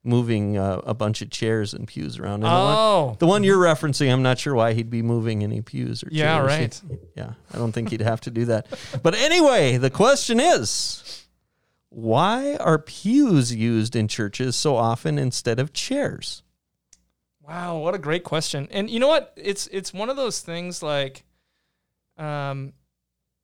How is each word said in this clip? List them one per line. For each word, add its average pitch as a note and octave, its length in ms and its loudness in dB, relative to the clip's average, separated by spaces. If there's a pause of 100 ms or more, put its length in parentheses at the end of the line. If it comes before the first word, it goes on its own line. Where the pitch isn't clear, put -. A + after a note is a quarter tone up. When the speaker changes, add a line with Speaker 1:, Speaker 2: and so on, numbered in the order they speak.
Speaker 1:
moving, A#2 540 0
uh, G2 260 -2
a A#2+ 100 -4
bunch G#2+ 280 -2
of - 80 -12
chairs A2 440 -2
and - 120 -10
pews - 320 -10
around. G#2 240 -6
And - 20 -2
the - 40 2
one, F#3+ 280 4
Speaker 2:
Oh. F#3+ 440 2
Speaker 1:
the E3 60 6
one G3+ 180 4
you're G3 180 6
referencing, D3+ 500 2
I'm C3 100 4
not B2+ 160 2
sure C#3+ 160 -2
why A2+ 180 4
he'd A2+ 180 -2
be A#2 120 -2
moving A2+ 420 0
any A2 180 -4
pews B2 400 -8
or - 80 -14
Speaker 2:
Yeah, D#3 280 0
Speaker 1:
chairs. C#3 80 2
Speaker 2:
right. D3+ 340 -2 (100)
Speaker 1:
He, B2+ 60 -8 (200)
yeah, A#2+ 160 -12 (220)
I A#2+ 40 -8
don't A#2 140 -2
think A2+ 180 -4
he'd A2 100 -4
have A2 220 0
to - 80 -10
do A#2 160 -2
that. A2+ 200 0 (200)
<laughs> - 160 -8
But E3 120 4
anyway, B3+ 600 4
the B2+ 140 2
question A#3+ 500 4
is, - 840 0 (640)
why F#3+ 680 0
are D#3+ 220 2
pews F#3 760 2
used A2+ 400 0
in G#2+ 140 0
churches A#2 480 -4
so C#3+ 200 2
often A#2 420 0
instead B2 420 -2
of C#3+ 120 -4
chairs? - 720 -6 (960)
Speaker 2:
Wow, E3+ 380 -8
what E3 160 -2
a G3+ 40 -6
great E3 260 -4
question. D3+ 460 -4
And G3+ 180 -4
you A#3 100 -4
know B3+ 100 2
what? D4+ 280 0
It's, G3 320 -6
it's F#3+ 240 -8
one G3+ 160 -6
of C4+ 80 -6
those C4 240 -6
things F3 420 -10
like, C#3 420 -4 (920)
um, C#3 560 -8 (720)